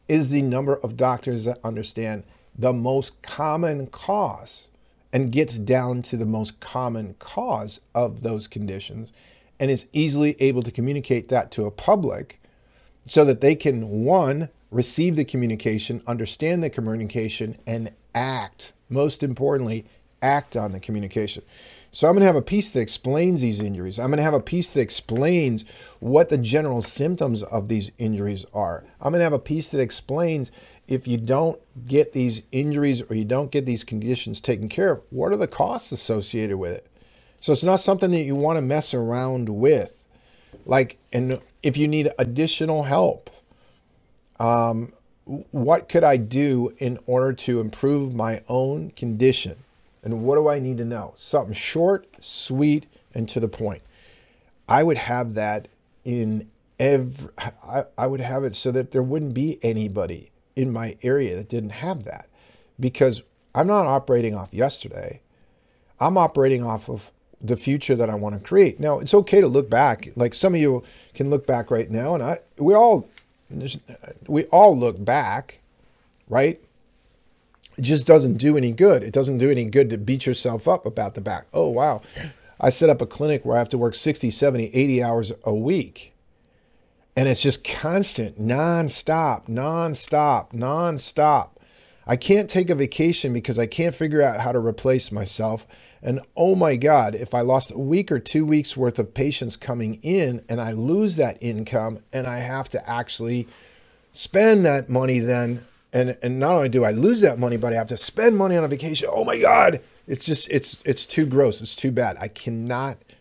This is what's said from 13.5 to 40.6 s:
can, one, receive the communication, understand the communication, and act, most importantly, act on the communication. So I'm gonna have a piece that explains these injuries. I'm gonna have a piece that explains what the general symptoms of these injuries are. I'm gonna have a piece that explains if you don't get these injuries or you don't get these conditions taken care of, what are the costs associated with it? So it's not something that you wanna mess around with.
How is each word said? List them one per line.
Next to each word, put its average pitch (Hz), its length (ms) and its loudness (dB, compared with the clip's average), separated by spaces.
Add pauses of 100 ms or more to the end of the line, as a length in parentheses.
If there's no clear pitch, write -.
can, 113 480 -2
one, 147 460 2 (200)
receive 156 460 0
the 156 80 2
communication, 113 840 -4
understand 135 560 -4
the 156 80 -2
communication, 110 960 -6
and 113 260 -6 (220)
act, 123 600 -8 (160)
most 143 340 -2
importantly, 127 640 -2 (360)
act 139 360 0
on 104 160 -4
the 92 60 -10
communication. 107 640 -6 (520)
So 151 120 4
I'm 175 80 6
gonna 196 100 6
have 185 100 6
a - 60 2
piece 202 300 -2
that 131 80 -2
explains 147 640 0
these 110 200 0
injuries. 98 380 -6
I'm 127 100 -2
gonna 147 140 2
have 151 100 2
a 139 60 4
piece 170 320 -4
that 147 80 -2
explains 123 840 0 (360)
what 151 300 4
the 143 100 2
general 123 420 0
symptoms 139 600 -2
of 107 240 -6
these 107 320 -4
injuries 101 520 -4
are. 92 320 -4 (160)
I'm 139 120 -4
gonna 175 120 2
have 165 80 0
a 143 60 2
piece 151 320 -6
that 143 100 -2
explains 143 720 -2 (380)
if 127 200 -4
you 120 100 0
don't 135 420 0 (280)
get 147 260 2
these 120 280 -2 (100)
injuries 143 500 0
or - 140 -8
you 110 100 -2
don't 131 260 -2
get 135 140 -2
these 120 180 -4
conditions 113 580 -6
taken 110 260 -4
care 180 240 0
of, 117 180 -4
what 151 220 -2
are 202 60 0
the 190 100 -2
costs - 440 -4
associated 107 640 -4
with 90 160 -6
it? - 140 -14 (520)
So - 140 0
it's 131 100 0
not 185 160 4
something 190 320 0
that 165 120 0
you 139 120 -2
wanna 156 260 0
mess 143 320 -2
around 123 560 -4
with. 113 560 2 (600)